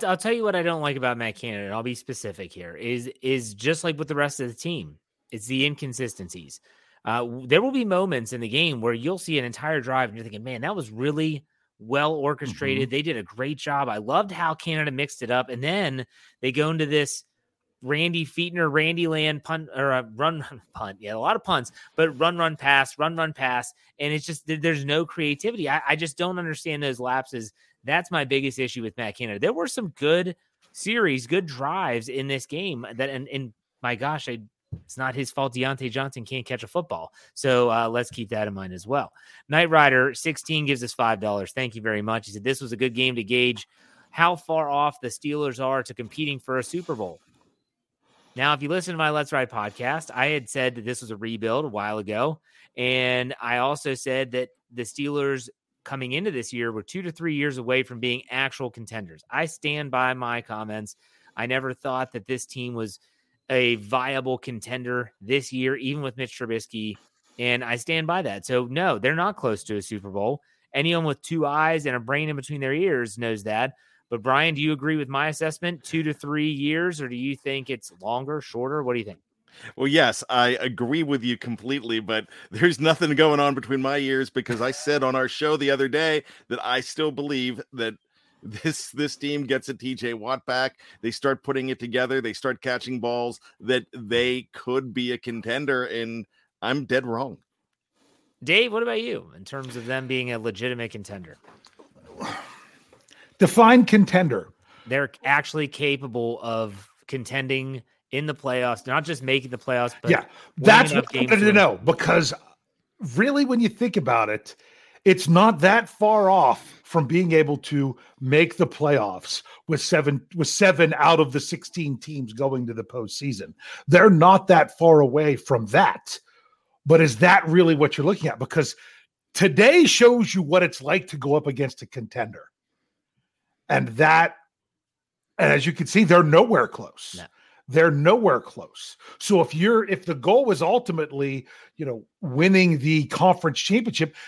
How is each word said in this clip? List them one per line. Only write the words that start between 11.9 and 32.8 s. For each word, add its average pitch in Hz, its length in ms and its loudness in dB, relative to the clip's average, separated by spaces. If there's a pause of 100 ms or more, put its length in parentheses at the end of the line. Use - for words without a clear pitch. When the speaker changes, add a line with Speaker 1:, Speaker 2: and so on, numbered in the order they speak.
Speaker 1:
orchestrated. 135 720 -4
Speaker 2:
Mm-hmm. - 20 -6
Speaker 1:
They 143 100 -2
did 151 140 -4
a 107 80 -8
great 135 340 -8
job." 143 300 -4
I 107 120 -6
loved 170 320 -2
how 165 240 -4
Canada 156 360 -4
mixed 139 300 -8
it 117 100 -6
up. 127 160 0
And 127 160 -8
then 147 420 -4 (360)
they 131 100 -2
go 147 180 0
into 160 160 -2
this 147 380 -2 (580)
Randy 160 440 -2
Fichtner, 170 440 -4
Randy 165 380 0
Land 156 380 -2
punt, 160 280 -6
or 135 180 0
a 127 120 0 (120)
run, 151 280 -2 (160)
<laughs> - 140 -20
punt. 98 260 -10
Yeah, 107 140 -10
a - 20 -6
lot 160 220 -2
of - 80 -8
punts, 156 260 -2 (240)
but 156 240 0
run, 170 180 2
run, 160 200 0
pass, 139 420 4
run, 165 160 -2
run, 160 160 -2
pass. 127 420 -4 (260)
And 147 140 -4
it's 151 120 -6
just, 160 200 -10
there, 156 120 -4
there's 151 260 0
no 151 220 0
creativity. 160 640 -4
I, 151 180 0
I 147 80 4
just 156 220 -6
don't 180 220 -2
understand 156 440 -6
those 131 160 -2
lapses. 127 540 -4 (300)
That's 156 280 -2
my 151 140 0
biggest 135 340 -2
issue 123 240 -4
with 107 120 -8
Matt 110 220 -8
Canada. 107 220 -8
There 180 140 0
were - 120 -4
some 240 240 -8
good 175 460 0 (360)
series, 180 540 -2
good 175 220 -2
drives 135 640 -4
in 135 180 -6
this 135 180 -4
game 147 480 -8